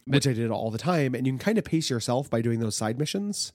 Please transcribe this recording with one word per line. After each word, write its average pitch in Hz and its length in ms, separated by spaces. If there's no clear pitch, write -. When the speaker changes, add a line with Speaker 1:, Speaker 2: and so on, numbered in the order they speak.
Speaker 1:
But 135 80
Speaker 2:
which 139 120
I 131 60
did 113 180
all 110 200
the 110 80
time. 139 360
And 123 120
you 131 80
can 127 40
kind 208 200
of 180 60
pace 160 260
yourself 123 400
by 117 100
doing 117 200
those 107 160
side 113 220
missions. 196 560